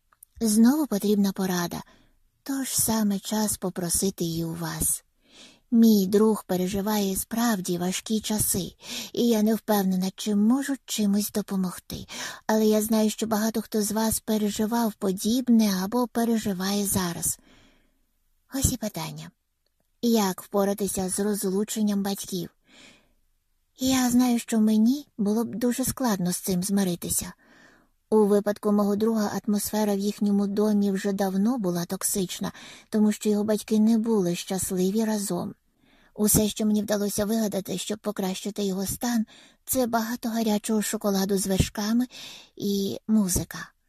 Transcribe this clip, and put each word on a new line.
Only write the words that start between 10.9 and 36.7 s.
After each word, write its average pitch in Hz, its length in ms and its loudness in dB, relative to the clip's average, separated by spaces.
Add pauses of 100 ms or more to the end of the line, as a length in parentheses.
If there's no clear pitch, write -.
допомогти. - 760 -6 (420)
Але 220 180 4
я 214 160 4
знаю, 214 280 2
що 214 180 -4
багато 220 340 0
хто 220 200 -2
з 208 100 -2
вас 220 280 0
переживав 214 720 0
подібне 214 880 2
або 233 240 -2
переживає 208 760 -2
зараз. 175 540 -2 (1120)
Ось 269 180 0
і 254 60 -4
питання. 160 540 -10 (760)
Як 214 340 2
впоратися 196 680 -2
з 185 100 -4
розлученням 202 840 0
батьків? 196 460 -6 (1300)
Я 262 300 2
знаю, 247 300 4
що 226 200 -2
мені 220 480 4 (100)
було 214 260 0
б 233 120 -8
дуже 240 300 0
складно 190 460 -2
з 175 60 -4
цим 180 260 -2
змиритися. 185 720 -2 (760)
У 214 160 6
випадку 208 460 2
мого 208 240 4
друга 214 360 0 (160)
атмосфера 208 480 0
в 196 40 0
їхньому 202 480 0
домі 208 440 2
вже 196 220 -2
давно 196 440 0
була 175 280 -2
токсична, 185 680 -4 (380)
тому 214 220 2
що 214 180 -2
його 208 140 2
батьки 214 360 0
не 226 180 6
були 214 380 2
щасливі 190 720 -2
разом. 202 500 -4 (580)
Усе, 208 360 2
що 220 160 -4
мені 214 160 2